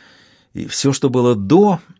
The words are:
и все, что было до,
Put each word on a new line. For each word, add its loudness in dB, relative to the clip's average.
и -10
все, -2
что -2
было 2
до, 2